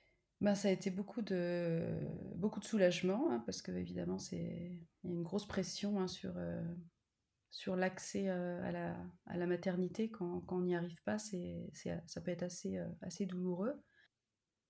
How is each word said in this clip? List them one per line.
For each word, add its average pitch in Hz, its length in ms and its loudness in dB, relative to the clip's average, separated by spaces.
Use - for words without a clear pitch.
Ben, 202 140 6
ça 202 120 4
a 196 40 8
été 190 180 2
beaucoup 202 320 -2
de, 175 760 2
beaucoup 208 240 0
de - 60 -6
soulagement, 190 680 6
hein, 233 140 2
parce - 160 -4
que, 185 100 -6
évidemment, 180 480 -2
c'est, 175 640 -4
il 185 60 -4
y 180 40 0
a - 20 0
une 170 80 0
grosse 190 240 -2
pression, 202 540 0
hein, 185 60 2
sur, 180 300 -6
euh, 170 240 -2
sur - 240 -4
l'accès, 185 540 0
euh, 180 380 0
à 180 40 -2
la, 175 260 -2
à 175 100 -4
la 175 80 2
maternité. 180 640 2
Quand, 180 320 -2
quand 180 160 -2
on 180 40 4
n'y 180 140 4
arrive 170 280 -2
pas, 214 160 0
c'est, 175 540 -4
c'est, 170 240 -4
ça - 140 -8
peut 175 100 -2
être 175 120 -2
assez, 185 340 -2
euh, 170 120 -2
assez - 260 -2
douloureux. 185 540 0